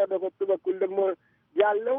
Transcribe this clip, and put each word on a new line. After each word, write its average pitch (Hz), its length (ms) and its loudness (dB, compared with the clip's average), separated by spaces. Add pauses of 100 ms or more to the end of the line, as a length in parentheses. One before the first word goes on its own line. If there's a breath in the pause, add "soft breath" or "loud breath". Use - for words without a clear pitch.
በኮቱ 190 380 -4
በኩል 190 340 -2
ደግሞ 190 200 -2 (560)
ያለው 208 440 2